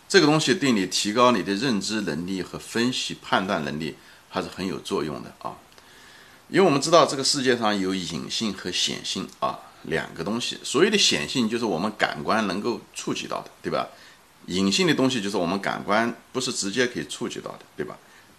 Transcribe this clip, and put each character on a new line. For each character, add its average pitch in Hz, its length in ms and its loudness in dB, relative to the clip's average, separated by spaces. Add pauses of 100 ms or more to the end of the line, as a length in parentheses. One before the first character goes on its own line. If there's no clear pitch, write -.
这 196 120 6
个 160 40 8
东 151 140 6
西 135 160 2
对 139 160 2
你 98 160 4
提 101 260 -2
高 123 200 6
你 95 100 0
的 95 100 -2
认 107 280 0
知 107 220 -4
能 80 220 -4
力 95 160 -4
和 87 160 -10
分 117 360 -2
析 - 280 -6
判 107 240 0
断 92 200 -2
能 73 160 -4
力 80 160 -6 (340)
还 95 100 -4
是 85 60 -4
很 90 180 -8
有 80 140 -4
作 87 240 -4
用 73 180 -6
的 62 120 -16 (100)
啊。 53 140 -10 (920)
因 160 120 2
为 196 40 8
我 170 60 6
们 139 100 4
知 156 120 -2
道 156 120 10
这 147 120 2
个 135 80 -2
世 139 180 0
界 123 160 4
上 107 180 2
有 95 160 0
隐 82 380 -4
性 104 240 -2
和 - 160 -8
显 - 340 -2
性 - 240 -6 (120)
啊 67 180 -2 (240)
两 78 320 -4
个 82 80 -8
东 107 180 -4
西。 - 220 -6
所 - 180 0
谓 202 80 6
的 214 80 2
显 76 320 2
性 120 200 0
就 113 100 -2
是 120 60 -2
我 95 120 0
们 104 220 0
感 76 240 -2
官 101 240 0
能 95 140 -4
够 110 200 -4 (140)
触 - 180 -6
及 - 140 -6
到 - 140 -6
的， - 100 -14 (100)
对 90 80 -8
吧？ 67 200 -2 (580)
隐 95 260 2
性 180 160 4
的 147 40 6
东 131 160 2
西 123 140 -2
就 101 80 -4
是 104 60 -2
我 87 100 0
们 90 140 0
感 60 240 -2
官 113 280 2 (200)
不 127 80 -4
是 123 120 -2
直 98 160 -6
接 120 160 2
可 120 140 -4
以 73 80 -4
触 - 220 -6
及 - 100 -10
到 - 140 -10
的， - 80 -18 (160)
对 - 100 -6
吧？ - 100 -10 (420)